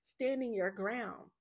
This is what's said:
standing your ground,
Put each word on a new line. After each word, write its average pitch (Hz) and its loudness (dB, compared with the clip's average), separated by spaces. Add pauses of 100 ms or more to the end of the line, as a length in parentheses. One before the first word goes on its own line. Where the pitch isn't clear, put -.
standing 262 0
your 190 4
ground, 202 -4 (100)